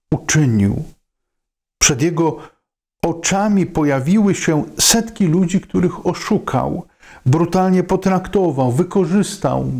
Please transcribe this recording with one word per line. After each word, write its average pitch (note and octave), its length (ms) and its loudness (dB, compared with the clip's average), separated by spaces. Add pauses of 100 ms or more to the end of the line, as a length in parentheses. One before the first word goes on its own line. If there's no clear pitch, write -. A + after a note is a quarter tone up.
(140)
uczynił. A2+ 680 2 (960)
Przed C3 240 0
jego E3 360 -2 (640)
oczami F#3 640 0
pojawiły D#3 680 2
się D#3 300 0 (140)
setki A3+ 480 0
ludzi, F3 340 2
których - 460 -2
oszukał, E3 800 -2 (400)
brutalnie F3 560 2
potraktował, F3+ 920 0
wykorzystał, D#3 1080 0